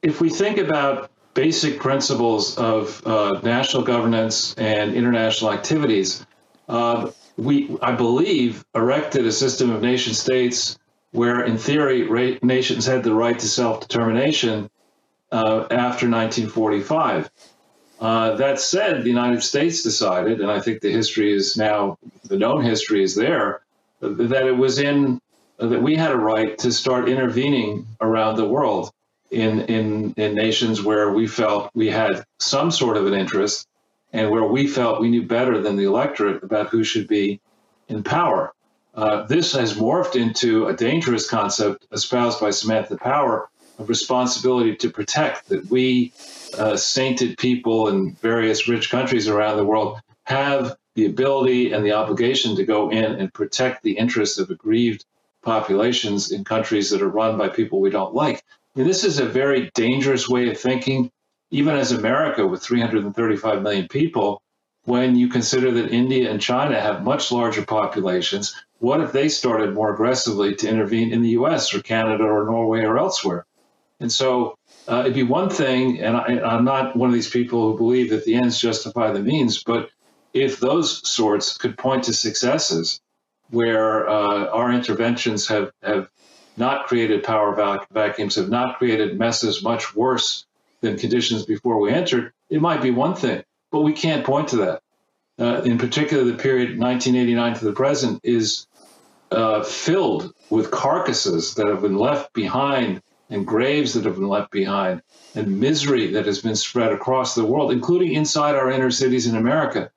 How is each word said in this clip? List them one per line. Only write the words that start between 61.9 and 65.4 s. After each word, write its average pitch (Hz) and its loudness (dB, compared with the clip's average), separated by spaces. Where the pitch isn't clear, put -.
America 123 0
with - -2
three 120 0
hundred 113 0
and 101 -6
thirty-five 107 0
million 98 -2
people, 113 -2
when 123 4
you 123 6
consider 127 0